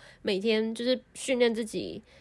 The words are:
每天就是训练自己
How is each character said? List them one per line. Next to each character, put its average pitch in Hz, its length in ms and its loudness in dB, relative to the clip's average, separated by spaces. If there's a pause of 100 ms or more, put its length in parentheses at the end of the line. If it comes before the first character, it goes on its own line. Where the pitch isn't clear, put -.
(220)
每 202 160 0
天 220 360 0
就 233 100 -8
是 247 160 2 (140)
训 262 240 -2
练 233 160 4
自 226 100 -4
己 180 380 -8 (180)